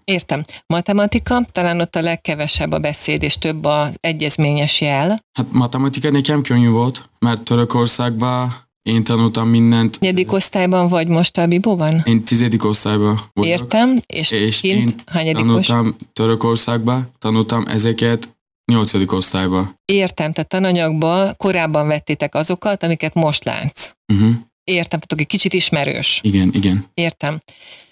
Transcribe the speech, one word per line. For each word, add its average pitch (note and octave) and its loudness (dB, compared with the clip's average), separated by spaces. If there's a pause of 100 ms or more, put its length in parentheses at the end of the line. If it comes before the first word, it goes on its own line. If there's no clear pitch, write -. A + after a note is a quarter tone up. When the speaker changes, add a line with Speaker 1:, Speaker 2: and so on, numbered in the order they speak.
Speaker 1:
Értem. E3 -2 (240)
Matematika, G#3 0
talán F3 -2
ott E3 -4
a E3 0
legkevesebb D#3 -2
a D#3 -2
beszéd, D3+ -4
és D3 -2
több D#3 -4
az D3 0
egyezményes D3+ 0
jel. D3+ 0
Speaker 2:
Hát C3 -4
matematika C3 -2
nekem C#3 0
könnyű A#2+ 4
volt, A#2+ 0
mert A#2 0
Törökországban A#2+ 0 (280)
én A2 0
tanultam A2+ 2
mindent. A#2 4
Speaker 1:
Negyedik F#3 0
osztályban F#3 2
vagy F3 0
most E3+ 2
a E3+ 2
bibóban? E3+ 2
Speaker 2:
Én A2+ 2
tizedik A#2 0
osztályban G#2+ 0 (120)
vagyok. F#3 0
Speaker 1:
Értem, A#3 2 (100)
és D#3 -2
Speaker 2:
És G#2+ 0
Speaker 1:
kint F#3 2
Speaker 2:
én A2+ -6 (120)
Speaker 1:
hányadikos? D#3+ 0
Speaker 2:
tanultam A#2 2 (160)
Törökországba, A#2 0 (160)
tanultam A2 0
ezeket A2+ -2 (360)
nyolcadik G2+ 2
osztályba. F#2+ 0 (100)
Speaker 1:
Értem, F3+ 0
tehát D#3 -4
tananyagba F3 0
korábban D#3+ 0
vettétek D3+ -2
azokat, F3+ -2
amiket D#3+ -2
most D#3 0
látsz. - -6 (200)
Speaker 2:
Mhm. G#2+ 4 (340)
Speaker 1:
Értem, E3+ -2
tehát D#3 -4
egy - -4
kicsit - -2
ismerős. D3 -2
Speaker 2:
Igen, G2 2
igen. G2 0 (100)
Speaker 1:
Értem. D#3 -4 (540)